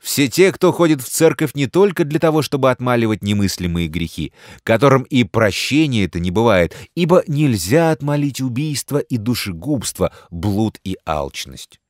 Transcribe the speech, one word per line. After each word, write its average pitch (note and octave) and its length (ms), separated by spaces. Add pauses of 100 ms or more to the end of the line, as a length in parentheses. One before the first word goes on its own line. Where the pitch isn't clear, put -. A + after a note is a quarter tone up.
Все - 260
те, F3+ 240
кто F3+ 220
ходит D#3 280
в - 80
церковь D#3 440
не C#3 120
только F3+ 380
для D3+ 160
того, D#3 220
чтобы C3+ 280
отмаливать A#2+ 540
немыслимые F#2 640
грехи, D#2+ 460 (300)
которым C3 400
и B2 200
прощения A2 800
это F2 160
не F2+ 120
бывает, F#2+ 440 (200)
ибо F3 320
нельзя C#3+ 640
отмолить C#3+ 500
убийство C3+ 560
и - 180
душегубство, G#2 960 (200)
блуд G2+ 520
и F#2 220
алчность. C#2+ 760 (100)